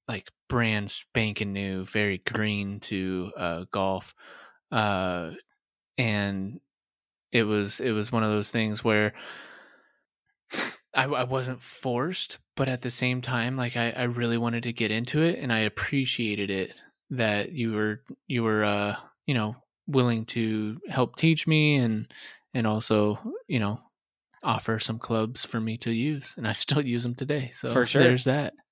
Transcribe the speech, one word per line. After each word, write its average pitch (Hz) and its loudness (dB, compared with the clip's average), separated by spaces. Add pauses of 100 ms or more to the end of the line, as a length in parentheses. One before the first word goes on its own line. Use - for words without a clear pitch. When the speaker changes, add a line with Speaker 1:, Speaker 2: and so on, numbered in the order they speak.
Speaker 1:
like, 104 -8 (180)
brand 110 2
spanking 107 -2
new, 95 -2
very 101 0
green 101 -2
to, 92 -2
uh, 87 -4
golf. 95 0 (580)
Uh, 92 0 (640)
and 101 -2 (720)
it 117 6
was, 104 0
it 123 2
was 107 -2
one 113 2
of 107 2
those 104 2
things 110 0
where 107 4 (1800)
I, 131 4
I 135 0
wasn't 127 -2
forced, 135 -4 (180)
but 135 2
at 127 -2
the 120 -4
same 127 0
time, 127 -2
like, 123 -2
I, 117 0
I 123 -4
really 120 0
wanted 117 -2
to 120 -2
get 110 0
into 123 0
it, 170 2
and 123 -2
I 110 2
appreciated 107 0
it 95 -2 (360)
that 110 0
you 117 -2
were, 107 -2 (240)
you 120 0
were, 107 4
uh, 104 0 (300)
you 143 2
know, 110 0 (300)
willing 120 2
to 110 -2
help 127 0
teach 160 2
me 151 4
and, 113 0 (400)
and 117 0
also, 107 2 (300)
you 131 0
know, 104 -2 (640)
offer 113 -2
some 113 -4
clubs 113 -2
for 117 -4
me 110 -4
to 117 -2
use, 139 -4
and 113 -6
I 110 0
still 143 2
use 120 -2
'em 120 -4
today. 131 -4
So - -6
Speaker 2:
For 127 4
sure. 139 6
Speaker 1:
there's 123 6
that. 135 2 (180)